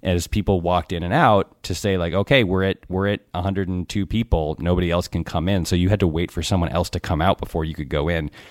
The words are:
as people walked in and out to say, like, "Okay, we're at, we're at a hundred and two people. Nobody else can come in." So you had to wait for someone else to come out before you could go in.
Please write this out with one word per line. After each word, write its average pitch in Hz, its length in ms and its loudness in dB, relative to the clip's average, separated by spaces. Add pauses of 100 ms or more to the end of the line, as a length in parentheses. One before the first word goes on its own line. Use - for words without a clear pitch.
as 87 240 0
people 98 340 0
walked 85 300 0
in 85 100 -4
and 87 120 -2
out 120 500 2
to - 100 -6
say, 95 240 0
like, 85 160 -2
"Okay, 113 300 4
we're 95 200 0
at, 95 140 0 (120)
we're 92 180 0
at 101 140 -2 (120)
a 87 80 -4
hundred 95 280 -2
and 90 180 -4
two 98 180 -4
people. 82 540 0
Nobody 87 320 2
else 87 160 0
can 85 160 -4
come 82 240 -2
in." 95 160 2
So 87 140 0
you 87 100 4
had 101 140 2
to 95 60 4
wait 82 220 -2
for 82 140 -6
someone 85 260 0
else 90 200 -2
to 90 100 -4
come 80 220 -2
out 90 180 2
before 80 240 -4
you 80 100 -4
could 73 160 -8
go 76 200 -2
in. 82 200 -2 (220)